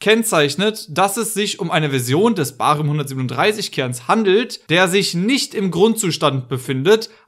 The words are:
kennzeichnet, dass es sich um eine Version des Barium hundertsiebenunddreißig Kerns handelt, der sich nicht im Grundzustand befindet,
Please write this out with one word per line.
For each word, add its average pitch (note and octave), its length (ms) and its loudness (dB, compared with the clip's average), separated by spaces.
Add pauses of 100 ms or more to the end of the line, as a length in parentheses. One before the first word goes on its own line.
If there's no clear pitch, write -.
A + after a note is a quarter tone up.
kennzeichnet, G#3 880 0
dass F3+ 280 0
es A3+ 160 -4
sich G3+ 280 -4
um F3 100 -4
eine D#3 200 0
Version C3+ 440 2
des D3+ 220 -4
Barium D3 320 0
hundertsiebenunddreißig D3 840 -2
Kerns B2+ 380 -4
handelt, G#3+ 600 0
der F3+ 200 4
sich F#3+ 260 0
nicht A3 400 -2
im G3 160 -2
Grundzustand E3 760 0
befindet, C3+ 600 0 (200)